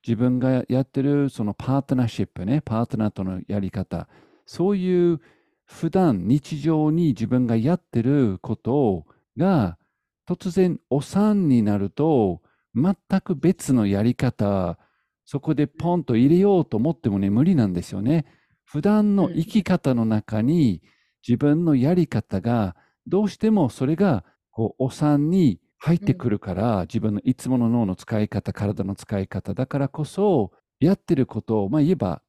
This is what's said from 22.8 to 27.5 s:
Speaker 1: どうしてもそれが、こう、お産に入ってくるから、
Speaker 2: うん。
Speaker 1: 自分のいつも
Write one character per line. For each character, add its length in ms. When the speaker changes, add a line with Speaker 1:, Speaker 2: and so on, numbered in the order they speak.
Speaker 1:
ど 180
う 40
し 80
て 140
も 180
そ 180
れ 100
が、 280
こ 280
う、 60
お 60
産 400
に 300
入 180
っ 20
て 160
く 160
る 80
か 160
ら、 220
Speaker 2:
う 20
ん。 40
Speaker 1:
自 180
分 140
の 100
い 100
つ 140
も 100